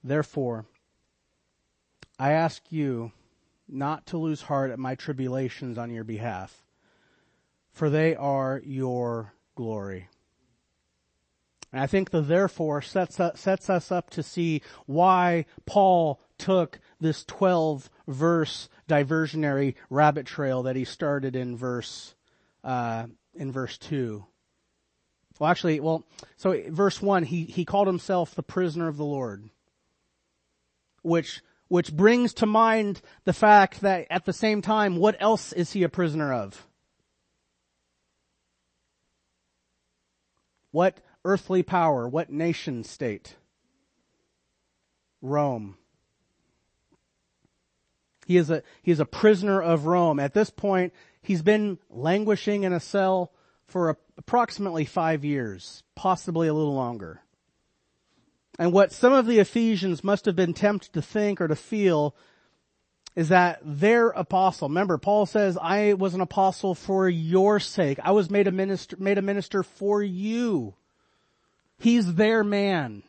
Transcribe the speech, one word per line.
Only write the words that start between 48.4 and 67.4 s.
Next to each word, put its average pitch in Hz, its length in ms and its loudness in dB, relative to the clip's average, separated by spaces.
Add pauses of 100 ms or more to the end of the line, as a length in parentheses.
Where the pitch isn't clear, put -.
a, 151 140 -2 (180)
he 175 80 0
is 160 80 4
a 147 80 0
prisoner 196 560 2
of 160 240 2
Rome. 170 320 2
At 139 160 -2
this 214 160 2
point, 185 420 -2 (300)
he's 180 200 -2
been 208 360 2 (100)
languishing 202 760 -2
in 180 80 0
a 170 80 -2
cell 190 520 0 (340)
for 170 240 -2
a, 151 60 -2 (200)
approximately 196 680 -2
five 160 400 -2
years, 120 600 -6 (100)
possibly 170 540 0
a 151 60 0
little 151 200 0
longer. 117 480 -6 (1400)
And 170 140 0
what 190 180 6
some 247 220 4
of 262 140 4
the 233 120 4
Ephesians 196 640 0
must 202 220 0
have 196 100 0
been 175 200 0
tempted 208 400 -2
to 156 80 -4
think 208 380 -2
or 175 60 0
to 156 80 0
feel 165 640 0 (960)
is 165 140 0
that 180 340 4
their 208 460 2
apostle, 185 600 0
remember, 175 300 0
Paul 208 280 2
says, 196 340 0
"I 202 320 2
was 190 220 0
an 190 60 -4
apostle 190 540 0
for 190 340 2
your 180 520 4